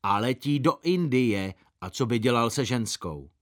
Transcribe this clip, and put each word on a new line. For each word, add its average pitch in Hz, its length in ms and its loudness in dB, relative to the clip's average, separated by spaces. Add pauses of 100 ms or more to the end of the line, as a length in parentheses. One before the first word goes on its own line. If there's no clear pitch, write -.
a 101 140 2
letí 131 420 0
do 143 220 2
Indie, 127 720 0 (280)
a 95 80 -8
co 131 160 -2
by 117 140 0
dělal 117 300 2
se - 160 -4
ženskou? 92 640 -6 (120)